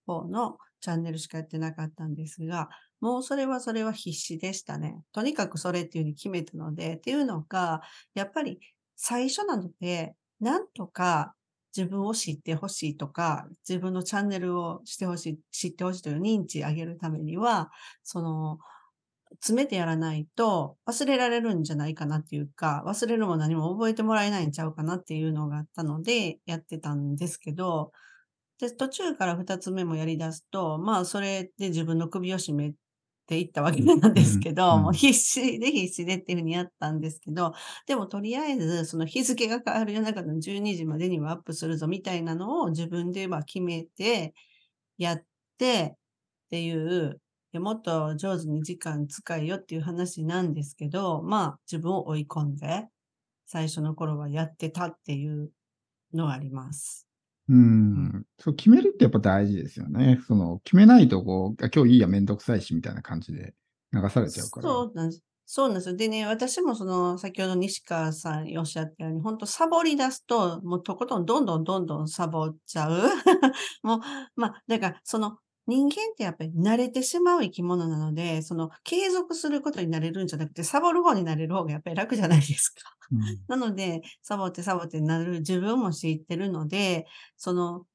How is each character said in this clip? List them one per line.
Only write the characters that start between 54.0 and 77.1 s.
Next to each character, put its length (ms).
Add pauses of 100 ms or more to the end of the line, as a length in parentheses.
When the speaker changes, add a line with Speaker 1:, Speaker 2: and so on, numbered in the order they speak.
Speaker 1:
は 100
や 180
っ 100
て 160
た 160
っ 180
て 80
い 160
う 220 (640)
の 100
は 80
あ 60
り 100
ま 240
す。 340 (400)
Speaker 2:
う 80
ん。 20
Speaker 1:
う 20 (580)
ん。 80 (140)
Speaker 2:
そ 100
う、 60
決 160
め 100
る 140
っ 20
て 60
や 60
っ 20
ぱ 80
大 260
事 100
で 140
す 100
よ 80
ね。 400
そ 80
の、 280
決 140
め 100
な 120
い 100
と 140
こ 320
う、 80
「あ、 60
今 160
日 80
い 40
い 20
や、 80
め 120
ん 60
ど 100
く 60
さ 140
い 80
し」 100
み 80
た 80
い 60
な 80
感 180
じ 120
で 200 (380)
流 180
さ 120
れ 100
ち 100
ゃ 20
う 60
か 120
ら。 60
Speaker 1:
そ 180
う 100
な 100
ん 60
で 40
す。 80 (220)
そ 200
う 20
な 80
ん 20
で 40
す 80
よ。 60
で 120
ね、 180
私 340
も 140
そ 120
の、 340
先 200
ほ 80
ど 60
西 280
川 320
さ 300
ん 140
お 60
っ 20
し 140
ゃ 60
っ 120
た 60
よ 80
う 20
に、 80
ほ 80
ん 80
と 80
サ 220
ボ 160
り 120
出 140
す 160
と、 380
も 140
う 60
と 120
こ 100
と 140
ん 80
ど 120
ん 60
ど 140
ん 40
ど 160
ん 60
ど 160
ん 60
サ 200
ボ 200
っ 180
ち 140
ゃ 100
う。 220 (340)
<laughs> 380
も 140
う、 20 (360)
ま 120
あ、 200
だ 120
か 100
ら 140
そ 160
の、 180 (280)
人 240
間 220
っ 60
て 60
や 80
っ 40
ぱ 80
り 80
慣 240
れ 140
て 120
し 200